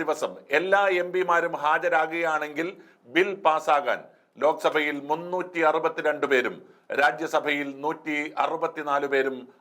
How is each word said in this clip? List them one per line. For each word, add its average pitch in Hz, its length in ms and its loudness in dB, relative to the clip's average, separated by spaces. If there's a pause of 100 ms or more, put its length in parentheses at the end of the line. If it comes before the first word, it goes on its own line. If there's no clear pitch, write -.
ദിവസം 151 300 -2 (260)
എല്ലാ 196 240 4 (200)
എം 180 120 -4
പിമാരും 170 480 2
ഹാജരാകുകയാണെങ്കിൽ 160 1040 0 (460)
ബിൽ 196 160 2 (140)
പാസ്സാകാൻ 147 560 2 (420)
ലോക്സഭയിൽ 151 560 0 (120)
മുന്നൂറ്റി 175 500 -4 (100)
അറുപത്തിരണ്ട് 151 640 -2
പേരും 113 240 2 (440)
രാജ്യസഭയിൽ 147 680 0 (140)
നൂറ്റി 156 340 -4 (260)
അറുപത്തിനാല് 147 680 -2
പേരും 131 240 2 (220)